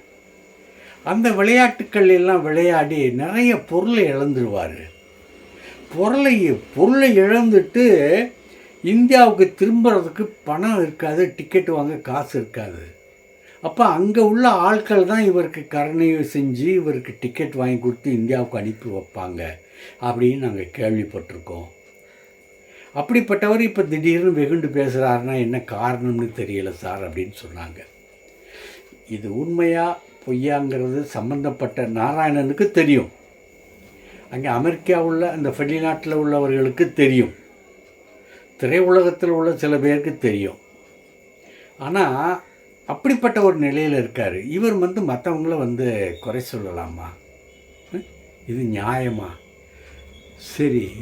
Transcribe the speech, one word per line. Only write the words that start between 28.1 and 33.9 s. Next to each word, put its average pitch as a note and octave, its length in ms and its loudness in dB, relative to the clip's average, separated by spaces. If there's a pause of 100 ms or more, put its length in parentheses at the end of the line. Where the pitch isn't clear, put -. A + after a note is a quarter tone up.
இது G#2+ 280 -10
உண்மையா E3+ 640 -2 (260)
பொய்யாங்கிறது C3 760 -4
சம்பந்தப்பட்ட C3+ 800 -6
நாராயணனுக்கு C#3+ 880 0
தெரியும், D3 400 4 (1200)